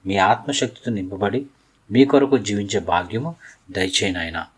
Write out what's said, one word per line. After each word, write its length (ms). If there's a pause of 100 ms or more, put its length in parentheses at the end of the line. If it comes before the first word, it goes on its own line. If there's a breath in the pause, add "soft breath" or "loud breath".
మీ 120
ఆత్మశక్తితో 720
నింపబడి, 540 (460)
మీ 140
కొరకు 320
జీవించే 420
భాగ్యము 560 (360 loud breath)
దయచేయి 420
నాయనా. 320 (120)